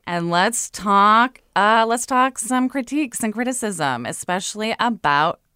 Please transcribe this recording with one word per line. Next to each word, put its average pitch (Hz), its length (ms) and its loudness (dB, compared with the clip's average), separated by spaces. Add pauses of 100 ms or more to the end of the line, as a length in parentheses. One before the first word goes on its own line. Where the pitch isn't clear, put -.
and 170 240 -4
let's 190 400 0
talk, 208 720 4 (140)
uh, 220 320 4
let's 240 180 -2
talk 262 320 0
some 254 320 -2
critiques 277 540 -4
and 214 100 -2
criticism, 190 720 -4
especially 196 760 -6
about 160 600 0 (160)